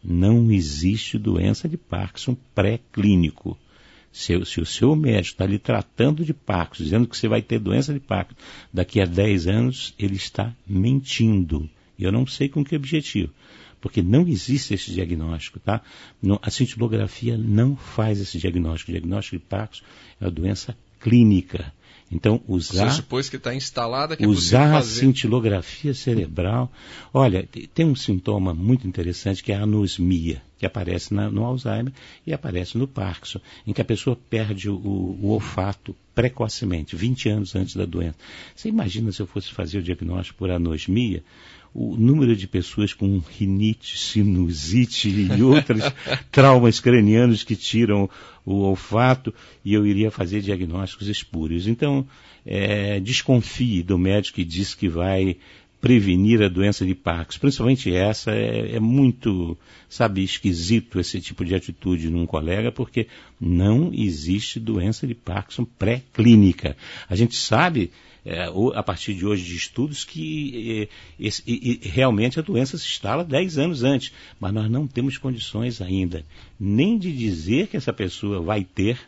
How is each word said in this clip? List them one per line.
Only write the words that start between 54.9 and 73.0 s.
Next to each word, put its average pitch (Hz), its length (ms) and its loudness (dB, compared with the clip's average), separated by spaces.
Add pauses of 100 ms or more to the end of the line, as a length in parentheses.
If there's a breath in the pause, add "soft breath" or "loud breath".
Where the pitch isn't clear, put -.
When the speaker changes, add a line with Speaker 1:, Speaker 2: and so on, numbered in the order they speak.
Speaker 1:
prevenir 107 600 4
a 101 80 4
doença 95 340 0
de 92 120 0
Parkinson. 82 440 -6
Principalmente 127 540 0
essa, 104 380 0
é, 110 440 -2
é 113 40 -2
muito, 110 760 2 (320 loud breath)
sabe, 98 360 0
esquisito 92 760 0
esse 90 220 -4
tipo - 240 -8
de 85 80 -2
atitude 90 560 -2
num 85 160 0
colega, 87 460 -2
porque - 360 -6 (320 loud breath)
não 101 540 2
existe 92 640 -2
doença 107 460 -2
de 120 80 -6
Parkinson 98 520 -6
pré-clínica. 107 1080 4 (320 loud breath)
A 92 80 -4
gente 117 220 2
sabe, 127 540 0 (340 soft breath)
é, 85 240 -6
o-, 98 240 0
a 104 100 -4
partir 101 300 -6
de 90 120 -4
hoje, 101 200 -2
de 87 100 -10
estudos, 139 480 -6
que, 139 800 -8
é, - 420 -12
esse, 104 240 -4
e, 120 340 -2
e - 60 -12
realmente 127 500 2
a 160 60 -4
doença 135 340 -2
se - 80 -10
instala 135 380 -4